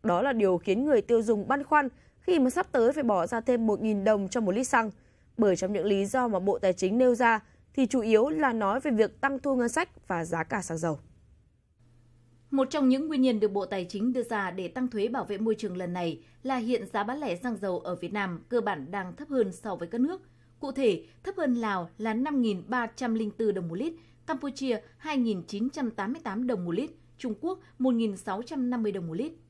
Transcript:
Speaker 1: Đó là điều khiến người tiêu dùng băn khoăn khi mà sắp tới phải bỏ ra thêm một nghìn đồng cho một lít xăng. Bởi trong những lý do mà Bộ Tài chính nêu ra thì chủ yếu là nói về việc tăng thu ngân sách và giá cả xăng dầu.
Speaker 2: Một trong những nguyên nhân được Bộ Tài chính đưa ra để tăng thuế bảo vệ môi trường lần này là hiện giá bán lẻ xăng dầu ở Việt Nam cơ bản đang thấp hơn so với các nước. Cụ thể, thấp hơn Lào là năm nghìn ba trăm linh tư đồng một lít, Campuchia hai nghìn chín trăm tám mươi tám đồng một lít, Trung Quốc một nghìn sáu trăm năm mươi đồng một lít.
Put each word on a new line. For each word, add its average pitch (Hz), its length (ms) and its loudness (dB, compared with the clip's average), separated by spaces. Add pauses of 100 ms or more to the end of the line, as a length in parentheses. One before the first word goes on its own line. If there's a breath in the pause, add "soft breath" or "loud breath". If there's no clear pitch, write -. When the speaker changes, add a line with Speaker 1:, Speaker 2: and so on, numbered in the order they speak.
Speaker 1:
Đó 196 200 2
là 277 100 2
điều 196 260 4
khiến 202 260 0
người 277 180 4
tiêu 233 200 2
dùng 208 260 0
băn 277 160 0
khoăn 285 240 2 (320 soft breath)
khi 359 180 2
mà 254 120 4
sắp 359 220 -2
tới 240 200 4
phải 294 100 -2
bỏ 196 240 2
ra 226 140 -4
thêm 233 260 0
một 208 160 0
nghìn 208 220 0
đồng 208 240 4
cho 240 120 -2
một 190 120 0
lít 247 160 0
xăng. 226 220 2 (460 soft breath)
Bởi 202 200 4
trong 185 160 -4
những 190 120 -2
lý 202 220 2
do 247 220 0
mà 202 100 0
Bộ 190 200 0
Tài 190 140 2
chính 190 260 0
nêu 254 160 6
ra 233 260 4 (340 soft breath)
thì 269 120 4
chủ 254 140 2
yếu 220 280 4
là 302 240 2
nói 220 280 0
về 294 100 -2
việc 214 300 2
tăng 277 180 0
thu 269 180 0
ngân 240 120 2
sách - 400 -4
và 170 160 -2
giá 165 200 -2
cả - 180 -4
xăng 165 160 -6
dầu. 160 200 -2 (1500)
Speaker 2:
Một 269 200 2
trong 285 180 4
những 269 200 2
nguyên 285 140 2
nhân 233 180 4
được 208 120 2
Bộ 196 140 -2
Tài 190 180 -4
chính 208 280 -2
đưa 247 100 -2
ra 208 280 -2
để 180 180 -6
tăng 254 200 -4
thuế 208 200 -2
bảo 226 160 -4
vệ 202 140 -6
môi 220 160 0
trường 202 220 -6
lần 180 160 -6
này 175 280 -4 (220 loud breath)
là 262 140 -2
hiện 240 360 -2
giá 208 120 -2
bán 254 160 -6
lẻ 214 160 -4
xăng 240 200 -6
dầu 185 220 -4
ở 180 160 -6
Việt 170 180 -8
Nam 190 360 -4
cơ 233 120 0
bản 175 300 -4
đang 185 260 -8
thấp 294 120 -14
hơn 233 240 0
so 190 240 -8
với 170 120 -8
các 233 120 -4
nước. 339 220 0 (380 soft breath)
Cụ 269 120 -6
thể, 233 320 2 (200 loud breath)
thấp 392 140 -6
hơn 277 160 2
Lào 202 440 -2
là 220 160 -2
năm 269 280 0
nghìn 202 240 0
ba 240 200 -2
trăm 233 280 -4
linh 220 160 -2
tư 214 220 0
đồng 180 160 -4
một 165 60 -6
lít, 285 180 -4 (340 loud breath)
Campuchia 269 540 -4 (160 soft breath)
hai 302 200 -6
nghìn 220 300 0
chín 220 240 -4
trăm 254 200 -6
tám 208 220 -6
mươi 320 120 -8
tám 226 220 -4
đồng 202 180 -2
một 170 80 -4
lít, 254 180 -2 (280 loud breath)
Trung 226 220 -6
Quốc 370 180 -4 (200 loud breath)
một 254 160 4
nghìn 220 220 0
sáu 196 260 -6
trăm 247 280 -4
năm 240 120 -2
mươi 208 100 0
đồng 180 160 -6
một 160 60 -8
lít. 277 180 -6 (180)